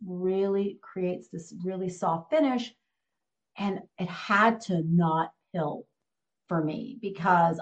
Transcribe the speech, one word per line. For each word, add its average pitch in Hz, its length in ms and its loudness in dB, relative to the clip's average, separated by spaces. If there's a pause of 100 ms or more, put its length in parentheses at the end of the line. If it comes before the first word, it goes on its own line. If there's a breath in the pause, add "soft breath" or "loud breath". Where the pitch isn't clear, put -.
really 190 760 0
creates 180 480 -6
this 170 240 -12 (100)
really 185 260 -4
soft 170 400 -4
finish. 262 440 2 (840)
And 196 240 -2 (160)
it 180 120 -4
had 220 520 2
to 170 220 0
not 165 500 2 (200)
pill 156 320 -4 (640)
for 165 160 0
me 156 380 -6
because 170 600 2